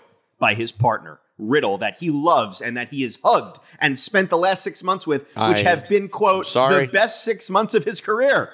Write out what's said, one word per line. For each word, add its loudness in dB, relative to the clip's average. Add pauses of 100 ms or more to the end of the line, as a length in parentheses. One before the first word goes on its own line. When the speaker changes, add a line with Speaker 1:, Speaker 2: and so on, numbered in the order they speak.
(400)
Speaker 1:
by 2
his -6
partner, -2 (180)
Riddle, 0
that -6
he -4
loves 0
and -8
that -8
he -6
has -6
hugged 0 (180)
and 0
spent 0
the 2
last 2
six -10
months -4
with, -2
which -18
Speaker 2:
I, 2
Speaker 1:
have 2
been, 2
quote, 0
Speaker 2:
I'm -8
sorry. 4
Speaker 1:
the -8
best 2
six -4
months 0
of 2
his -6
career. 0